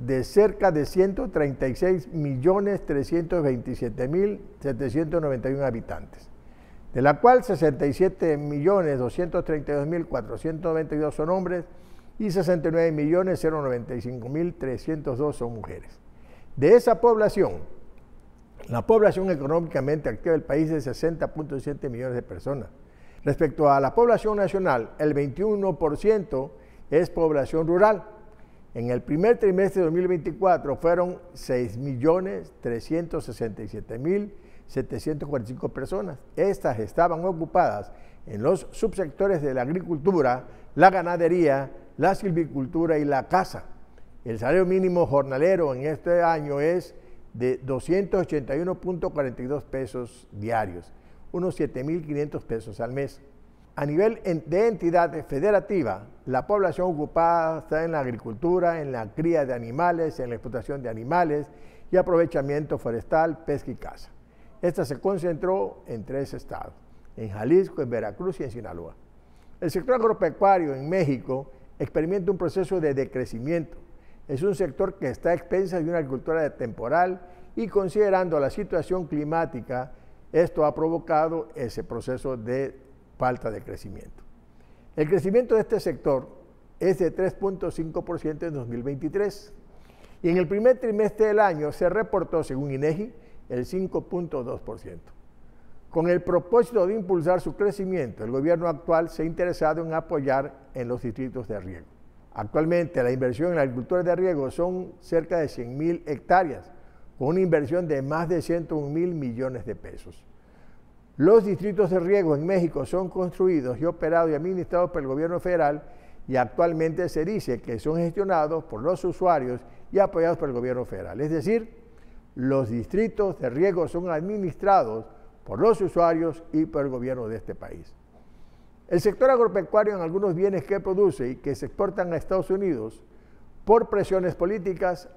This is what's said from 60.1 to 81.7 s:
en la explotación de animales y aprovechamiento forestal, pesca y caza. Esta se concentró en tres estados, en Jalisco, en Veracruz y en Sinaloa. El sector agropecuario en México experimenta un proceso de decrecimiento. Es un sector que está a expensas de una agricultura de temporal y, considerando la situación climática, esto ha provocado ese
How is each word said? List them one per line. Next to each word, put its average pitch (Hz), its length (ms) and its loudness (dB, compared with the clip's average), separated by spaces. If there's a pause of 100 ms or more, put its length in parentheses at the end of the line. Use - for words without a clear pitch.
en 123 100 -6
la 117 60 -6
explotación 123 460 -8
de 120 60 -6
animales 147 600 0 (420)
y 180 80 4
aprovechamiento 151 800 2
forestal, 151 640 0
pesca 139 260 -4
y 120 40 -8
caza. - 340 -14 (540)
Esta 175 240 0
se 127 120 -6
concentró 185 880 -2
en 117 180 -8
tres 135 280 -6
estados, - 400 -12 (460)
en 113 100 -8
Jalisco, 147 540 2
en 123 80 -6
Veracruz 120 500 -4
y 160 40 -6
en 127 60 -8
Sinaloa. 85 440 -12 (640)
El 170 100 -2
sector 254 260 0
agropecuario 196 800 4
en 135 140 -6
México 139 640 -2 (280)
experimenta 170 520 -2
un 190 80 -2
proceso 180 420 -2
de 151 140 2
decrecimiento. 131 840 -4 (500)
Es 139 160 -4
un 196 120 2
sector 185 400 -2
que 139 160 -4
está - 200 -2
a 175 40 4
expensas 180 480 -2
de 156 80 -2
una 170 80 0
agricultura 151 420 -2
de 147 80 2
temporal 143 720 -2 (360)
y, 226 120 -4
considerando 185 720 2
la 135 80 2
situación 180 580 -2
climática, 147 840 -4 (400)
esto 156 320 4
ha 147 100 2
provocado 160 800 0
ese 113 300 -6